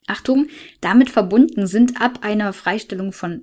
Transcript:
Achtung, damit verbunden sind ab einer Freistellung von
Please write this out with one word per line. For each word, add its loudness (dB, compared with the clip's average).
Achtung, 0
damit 4
verbunden 2
sind 2
ab -2
einer -2
Freistellung -8
von -10